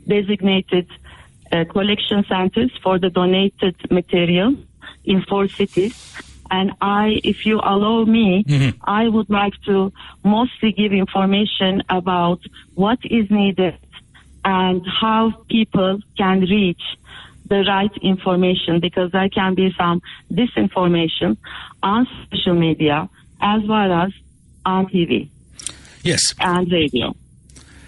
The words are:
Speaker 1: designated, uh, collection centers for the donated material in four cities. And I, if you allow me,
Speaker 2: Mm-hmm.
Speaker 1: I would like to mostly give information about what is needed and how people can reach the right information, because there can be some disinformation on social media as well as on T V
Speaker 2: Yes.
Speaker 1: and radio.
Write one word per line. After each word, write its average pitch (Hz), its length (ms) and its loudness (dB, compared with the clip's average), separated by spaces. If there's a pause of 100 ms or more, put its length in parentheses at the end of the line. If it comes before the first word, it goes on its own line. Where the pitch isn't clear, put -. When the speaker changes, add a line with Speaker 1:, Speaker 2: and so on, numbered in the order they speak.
Speaker 1:
designated, 190 800 0 (640)
uh, 165 140 0
collection 202 640 -2
centers 196 420 0 (140)
for 185 160 2
the 185 100 0
donated 185 640 0 (160)
material 180 640 2 (500)
in 190 180 2
four 196 260 0
cities. - 640 -4 (360)
And 190 300 -2
I, 208 440 0
if - 200 -2
you 214 160 2
allow 208 440 2
me, 214 400 4
Speaker 2:
Mm-hmm. 135 380 0
Speaker 1:
I 214 240 0
would 214 220 0
like 202 240 0 (140)
to 196 260 0 (320)
mostly 220 480 2
give 208 200 0
information 196 1000 0
about 180 500 0 (340)
what 208 300 0
is 220 260 0
needed 196 460 2 (720)
and 185 400 0
how 220 640 0
people 202 480 0 (180)
can 190 240 2
reach 185 400 0 (720)
the 202 140 2
right 196 360 0
information, 180 800 0
because 180 320 0
there 190 160 0
can 190 260 0
be 185 220 2
some 175 240 0 (320)
disinformation 180 1040 0 (460)
on 220 240 2 (260)
social 185 220 0
media 160 560 0 (320)
as 214 260 0
well 208 240 2
as 180 200 0 (520)
on 190 240 0
T 175 160 0
V - 260 -4 (720)
Speaker 2:
Yes. - 380 -2
Speaker 1:
and 180 320 0
radio. 147 420 -2 (720)